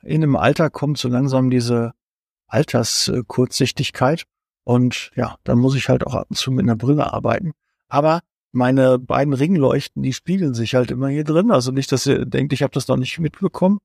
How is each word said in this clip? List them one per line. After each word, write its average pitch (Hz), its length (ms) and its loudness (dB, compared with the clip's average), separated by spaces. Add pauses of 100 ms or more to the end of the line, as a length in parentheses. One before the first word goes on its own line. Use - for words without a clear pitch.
in 156 200 0
dem 139 140 4
Alter 143 340 2
kommt 147 260 -4
so - 120 -4
langsam 127 420 0
diese 120 420 0 (540)
Alterskurzsichtigkeit. - 1800 -2 (400)
Und 123 520 0
ja, 110 280 -4
dann 120 140 2
muss 135 180 2
ich - 140 -2
halt 123 160 0
auch 131 80 -6
ab - 160 -6
und - 60 -8
zu - 140 -4
mit 131 120 0
einer 117 140 2
Brille 131 360 0
arbeiten. 120 400 -4 (360)
Aber 156 340 0 (280)
meine 127 480 4
beiden 135 360 -2
Ringleuchten, 139 680 0
die 131 120 -2
spiegeln 175 400 -2
sich 113 200 -2
halt 127 160 2
immer 127 180 -4
hier 147 160 -4
drin. 170 260 2
Also 131 220 2
nicht, 135 200 -2
dass 131 140 0
ihr 131 180 2
denkt, 135 300 -2
ich 135 80 -2
habe 135 100 -2
das - 160 -4
noch 131 80 2
nicht 127 220 -4
mitbekommen. 190 680 0